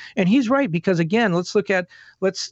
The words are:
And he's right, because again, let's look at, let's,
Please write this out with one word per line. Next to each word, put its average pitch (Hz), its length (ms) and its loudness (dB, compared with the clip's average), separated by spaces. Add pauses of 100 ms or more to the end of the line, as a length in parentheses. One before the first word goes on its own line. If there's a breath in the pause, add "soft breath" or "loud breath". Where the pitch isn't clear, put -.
(140 loud breath)
And 185 140 0
he's 233 200 2
right, 269 220 2
because 170 300 0
again, 196 320 2
let's 175 240 -2
look 208 140 0
at, 180 180 0 (320 loud breath)
let's, 190 320 -2